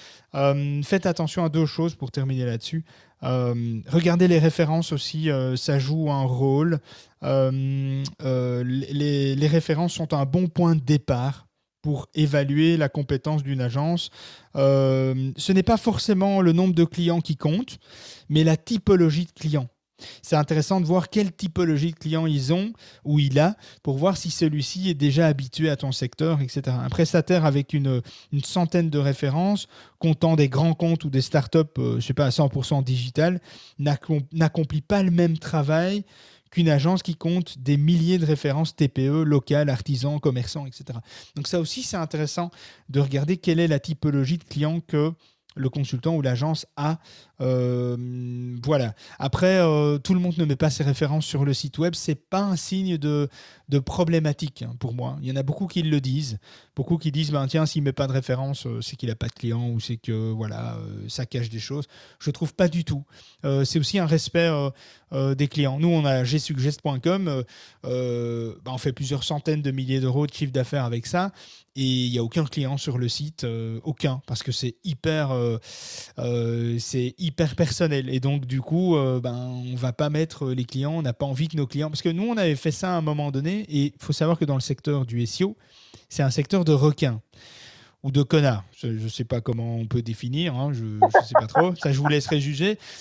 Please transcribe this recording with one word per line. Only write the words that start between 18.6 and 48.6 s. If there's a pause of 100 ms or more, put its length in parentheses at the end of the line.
de
clients. (540)
C'est
intéressant
de
voir
quelle
typologie
de
clients
ils
ont (320)
ou
il
a (280)
pour
voir
si
celui-ci
est
déjà
habitué
à
ton
secteur,
et
cetera.
Un
prestataire
avec
une, (320)
une
centaine
de
références, (300)
comptant
des
grands
comptes
ou
des
startups, (200)
euh,
je
sais
pas,
à
cent
pour
cent
digital, (360)
n'accom-,
n'accomplit
pas
le
même
travail (460)
qu'une
agence
qui
compte
des
milliers
de
références
T
P
E,
locales,
artisans,
commerçants,
et
cetera. (320)
Donc
ça
aussi,
c'est
intéressant (380)
de
regarder
quelle
est
la
typologie
de
clients
que (440)
le
consultant
ou
l'agence (100)
a. (420)
Euh,